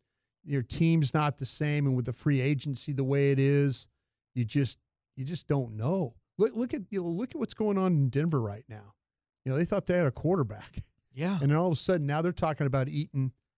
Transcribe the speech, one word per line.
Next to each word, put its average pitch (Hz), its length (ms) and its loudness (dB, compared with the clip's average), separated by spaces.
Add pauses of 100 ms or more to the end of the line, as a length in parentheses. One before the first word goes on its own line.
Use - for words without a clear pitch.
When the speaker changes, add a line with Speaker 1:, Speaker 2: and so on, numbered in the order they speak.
(440)
Speaker 1:
your 139 200 -2
team's 165 500 2
not 147 240 2
the 135 80 -8
same. 147 400 -2
And 131 100 2
with 123 100 -2
the 123 80 -4
free 139 280 0
agency 139 500 -2
the 135 140 -2
way 139 260 4
it 135 80 2
is, 139 480 2 (460)
you 123 100 0
just, 131 360 0 (360)
you 135 80 -8
just 156 240 -8
don't 123 300 -2
know. 143 380 -2 (220)
Look, 202 180 2
look 240 180 -4
at, 269 160 -4
you 196 120 -4
know, 170 60 -4
look 180 220 -4
at 311 100 -10
what's 226 140 -6
going 208 240 0
on 185 160 2
in 139 160 2
Denver 147 320 0
right 104 260 -8
now. 104 280 -18 (500)
You 131 60 -2
know, 135 60 0
they 170 80 2
thought 160 200 -2
they 180 100 2
had 175 120 4
a 123 40 0
quarterback. 147 720 -2 (300)
Speaker 2:
Yeah. 170 260 -2
Speaker 1:
And 143 120 4
then 151 60 4
all 180 100 2
of 170 60 0
a - 40 -2
sudden, 170 300 0
now 147 140 0
they're 175 120 0
talking 151 340 -2
about 135 220 0
eating 143 420 -4 (260)